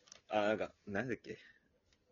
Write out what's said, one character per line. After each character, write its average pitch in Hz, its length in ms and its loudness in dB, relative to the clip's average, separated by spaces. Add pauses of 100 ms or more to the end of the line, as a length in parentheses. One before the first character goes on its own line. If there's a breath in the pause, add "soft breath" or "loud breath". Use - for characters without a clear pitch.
(300)
あ、 104 180 4
な 107 80 4
ん - 20 -4
か、 90 140 -4 (160)
な 101 160 0
ん 135 40 -4
だ 120 60 -2
っ - 40 -4
け。 - 200 -12 (760)